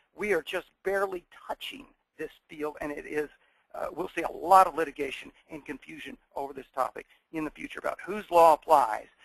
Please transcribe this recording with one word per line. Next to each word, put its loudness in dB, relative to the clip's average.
we -2
are 2
just -8
barely -2
touching -12
this -10
field, -10
and -6
it -10
is, -4
uh, -6
we'll -6
see -4
a -4
lot 8
of -6
litigation -6
and -14
confusion -14
over -8
this -14
topic -4
in -6
the -8
future -14
about -6
whose -10
law 10
applies 2